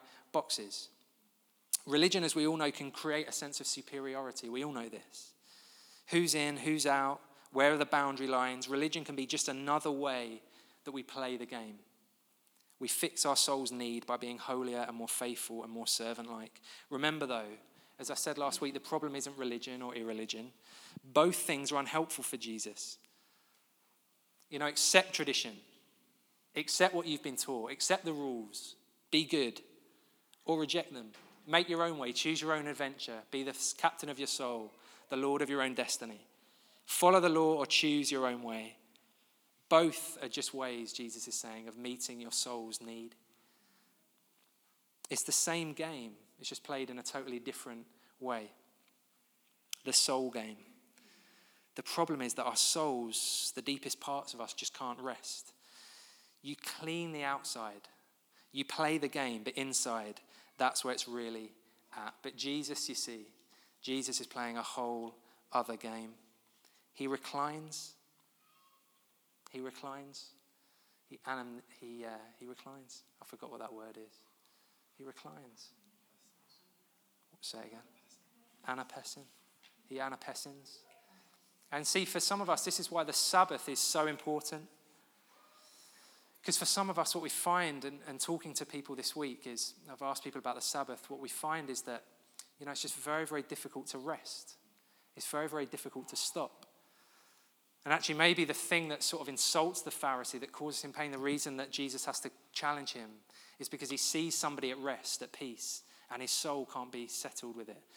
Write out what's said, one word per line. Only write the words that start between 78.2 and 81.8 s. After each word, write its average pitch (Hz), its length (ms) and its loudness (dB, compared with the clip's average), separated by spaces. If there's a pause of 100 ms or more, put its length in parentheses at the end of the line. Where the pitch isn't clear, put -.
Anapessin. 131 580 -8 (600)
He 131 100 -8
anapessins. 135 800 -8 (920)
And 147 140 0